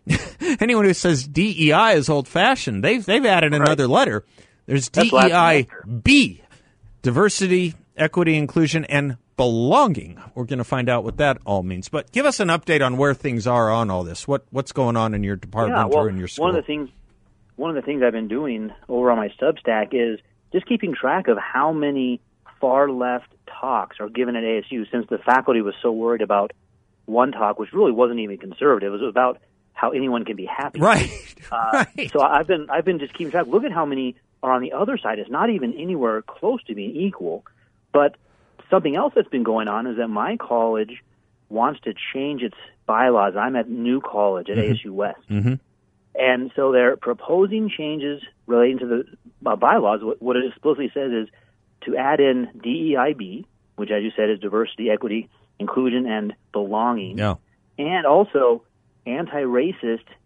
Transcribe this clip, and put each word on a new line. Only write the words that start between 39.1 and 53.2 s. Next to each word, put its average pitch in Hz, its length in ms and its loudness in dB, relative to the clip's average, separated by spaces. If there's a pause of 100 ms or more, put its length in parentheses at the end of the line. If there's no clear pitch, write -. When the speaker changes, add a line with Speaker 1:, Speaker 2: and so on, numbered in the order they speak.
Speaker 2:
that's 139 140 2
been 127 140 -2
going 110 240 -2
on 107 180 -4
is 117 120 -6
that 117 100 -2
my 113 300 -4
college 113 680 -2 (460)
wants 120 320 -2
to 107 120 -8 (200)
change 135 280 -6
its 113 140 -6 (320)
bylaws. 110 480 2
I'm 120 200 -2
at 117 140 -4
New 120 320 -2
College 98 480 -2
at 104 80 -2
Speaker 1:
Mm-hmm. 110 140 0
Speaker 2:
A 113 40 0
S 110 100 -8
U 98 80 -12
West. 98 260 -4 (100)
Speaker 1:
Mm-hmm. 107 240 0 (640)
Speaker 2:
And 127 380 2
so 135 160 2
they're 123 260 6
proposing 190 720 0
changes 147 540 -6 (240)
relating 120 320 4
to 127 80 -6
the, 120 160 -2 (420)
uh, 107 100 0
bylaws. 110 460 2
What, 110 200 -6
what 120 160 -2
it 127 100 0
explicitly 135 480 -2
says 135 160 -4
is 110 160 -4 (540)
to - 140 -6
add 139 240 0
in 127 300 4 (140)
D 156 300 -2
E 131 40 2
I 139 160 2
B, 113 320 -12 (300)